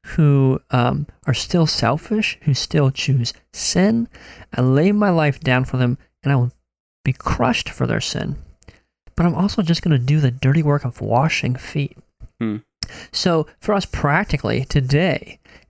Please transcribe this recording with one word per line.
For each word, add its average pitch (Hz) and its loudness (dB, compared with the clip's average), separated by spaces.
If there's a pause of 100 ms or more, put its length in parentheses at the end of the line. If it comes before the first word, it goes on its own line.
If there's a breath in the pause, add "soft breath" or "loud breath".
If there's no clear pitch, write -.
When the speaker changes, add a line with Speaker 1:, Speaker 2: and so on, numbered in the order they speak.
Speaker 1:
who, 139 2 (120)
um, 131 0 (180)
are 131 0
still 165 0
selfish, 156 -2
who 147 0
still 139 0
choose 123 -2 (200)
sin. 220 0 (460 loud breath)
I 127 0
lay 139 4
my 208 2
life 156 2
down 127 0
for - -6
them, 127 0 (240 soft breath)
and 139 -2
I - 2
will 123 0 (540)
be 131 0
crushed - -2
for - -4
their - -2
sin. - -6 (800 soft breath)
But 170 2
I'm 165 0
also 202 0
just 170 0
gonna 156 2
do 143 2
the 131 2
dirty 135 0
work 143 0
of 120 -8
washing 127 0
feet. - -8 (420)
Speaker 2:
Hmm. 110 -4 (540 loud breath)
Speaker 1:
So 160 0 (120 loud breath)
for 208 -2
us 196 0
practically 143 -2
today, 143 0 (300 soft breath)